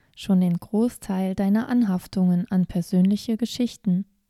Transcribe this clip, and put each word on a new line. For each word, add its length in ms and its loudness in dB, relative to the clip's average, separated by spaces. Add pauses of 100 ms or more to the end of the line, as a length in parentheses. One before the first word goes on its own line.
(160)
schon 260 2
den 160 2
Großteil 800 -2
deiner 340 0
Anhaftungen 800 0
an 160 2
persönliche 720 0
Geschichten, 680 -2 (240)